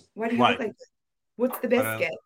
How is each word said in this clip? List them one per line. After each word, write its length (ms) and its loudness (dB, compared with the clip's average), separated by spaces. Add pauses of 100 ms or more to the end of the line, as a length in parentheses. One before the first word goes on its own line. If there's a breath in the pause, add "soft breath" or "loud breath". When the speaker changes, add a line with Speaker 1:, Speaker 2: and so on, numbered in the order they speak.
(140)
Speaker 1:
Why 140 -4
do 60 0
you 60 2
Speaker 2:
Why? 100 8
Speaker 1:
look 100 -2
like 80 -4 (100)
that? 80 -20 (500)
What's 240 -2
the 60 -4
Speaker 2:
I 160 2
don't 160 -2
Speaker 1:
biscuit? 280 -4